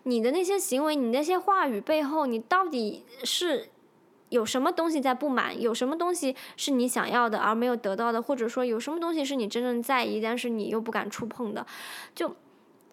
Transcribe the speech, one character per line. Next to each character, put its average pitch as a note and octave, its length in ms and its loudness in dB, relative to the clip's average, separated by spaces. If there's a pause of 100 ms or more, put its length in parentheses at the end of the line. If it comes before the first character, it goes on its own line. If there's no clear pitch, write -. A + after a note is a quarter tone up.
你 A#3+ 180 2
的 A#3+ 80 4
那 F4 120 4
些 G4 160 2
行 C#4 240 0
为， D#4 140 2
你 B3 140 2
那 B3+ 120 2
些 F4+ 160 2
话 F#4 300 4
语 A3+ 100 -2
背 D#4 240 2
后， D4 220 0
你 A#3 140 0
到 F4+ 280 2
底 A#3+ 380 -4 (200)
是 - 440 0 (600)
有 A#3+ 120 2
什 B3+ 200 0
么 E4 100 2
东 E4 180 0
西 D#4 80 0
在 C4 140 2
不 C4 160 -2
满， - 320 0
有 A#3 140 0
什 B3 120 0
么 D4+ 120 -2
东 F4 160 0
西 C4+ 200 -2 (220)
是 - 140 -4
你 B3 180 2
想 A#3 220 0
要 A#3+ 180 4
的 G#3+ 100 0
而 G#3+ 160 2
没 A#3 120 0
有 B3 100 2
得 G#3+ 180 -2
到 A#3 160 0
的， A#3 120 0
或 C#4+ 120 0
者 A#3 140 0
说 B3+ 160 0
有 A#3 160 0
什 C4+ 100 -6
么 E4 80 -2
东 E4+ 140 -2
西 D#4+ 100 0
是 C#4 140 -2
你 A3+ 100 0
真 A#3 160 -2
正 A#3+ 200 0
在 B3+ 200 0
意， G#3+ 200 -2
但 A3+ 160 0
是 B3 100 -4
你 A3 200 -2
又 A3 120 0
不 A3 100 -6
敢 G#3 200 -2
触 - 160 -8
碰 G#3+ 260 -8
的， - 140 -8 (480)
就 E4+ 200 -4 (580)